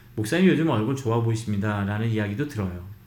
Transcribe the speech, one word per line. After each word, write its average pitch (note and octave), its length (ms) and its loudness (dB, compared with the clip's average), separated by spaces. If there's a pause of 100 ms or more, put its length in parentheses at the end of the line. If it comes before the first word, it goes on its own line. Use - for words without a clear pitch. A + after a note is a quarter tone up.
(160)
"목사님 D#3+ 320 2
요즘 D#3+ 220 4
얼굴 A#2 260 0
좋아 A#2 260 0
보이십니다." G#2+ 640 0
라는 G#2+ 260 -2
이야기도 G#2+ 380 -2
들어요. F#2 400 -6 (200)